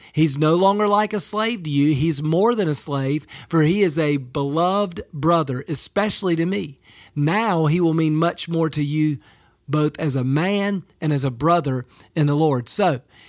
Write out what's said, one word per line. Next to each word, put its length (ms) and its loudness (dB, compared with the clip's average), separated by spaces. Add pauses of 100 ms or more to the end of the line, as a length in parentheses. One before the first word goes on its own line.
(120)
He's 240 2
no 200 4
longer 320 2
like 240 2
a 80 -4
slave 420 -4
to 80 -6
you. 240 2
He's 260 0
more 360 2
than 100 0
a 80 0
slave, 500 -4 (240)
for 140 2
he 200 4
is 140 0
a 200 0
beloved 960 -2
brother, 560 0
especially 680 -2
to 120 0
me. 320 -6 (360)
Now 520 0
he 140 2
will 140 2
mean 220 2
much 320 -2
more 220 0
to 120 -2
you, 360 0 (500)
both 300 0
as 180 -2
a 80 0
man 600 0 (160)
and 120 0
as 120 -2
a 60 0
brother 540 0 (300)
in 120 2
the 100 0
Lord. 320 0
So 320 0 (280)